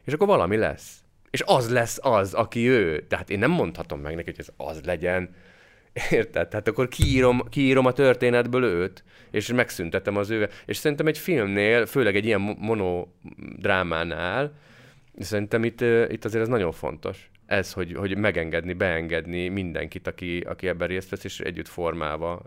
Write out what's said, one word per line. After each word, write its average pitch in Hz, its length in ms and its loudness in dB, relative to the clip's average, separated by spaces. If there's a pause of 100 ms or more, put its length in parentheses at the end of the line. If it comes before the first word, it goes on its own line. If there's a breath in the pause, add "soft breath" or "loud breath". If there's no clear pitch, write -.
és 127 80 -6
akkor 196 140 2
valami 110 300 4
lesz. 85 420 -2 (320)
És - 160 -2
az 131 240 4
lesz 117 320 0
az, 98 320 4
aki 117 340 2
ő. 92 400 2
Tehát 90 220 -4
én 98 80 -2
nem 123 120 4
mondhatom 82 500 -2
meg 76 140 -8
neki, 85 160 -8
hogy 78 80 -12 (100)
ez - 80 -20
az 78 280 -10
legyen. 90 500 -2 (760 soft breath)
Érted? 113 380 0
Tehát 104 200 -4
akkor 123 200 0
kiírom, 127 600 4
kiírom 131 360 4
a 123 60 4
történetből 123 720 2
őt, 92 400 0 (260 soft breath)
és 107 220 -4
megszüntetem 101 640 0
az 101 140 -2
ő. 107 180 0 (180 loud breath)
És 101 100 -4
szerintem 151 300 0
egy 151 120 0
filmnél, 107 680 2
főleg 104 300 2
egy 101 80 2
ilyen 107 160 2
mo-, 104 180 -2
monodrámánál, 92 1900 -2 (640 soft breath)
szerintem 104 460 -2
itt, 117 160 -4
ö, 117 300 4
itt - 140 -6
azért 113 180 -2
ez 113 60 -2
nagyon 101 240 0
fontos. - 580 -8 (160)
Ez, 98 260 -2
hogy, 87 220 -6
hogy 92 220 -4
megengedni, 85 560 -2
beengedni 85 760 -2
mindenkit, 87 580 -6
aki, 87 340 -6
aki - 280 -6
ebben 87 200 -2
részt 92 220 -6
vesz, 95 140 -8
és - 160 -10
együtt 85 280 -6
formálva 82 800 -4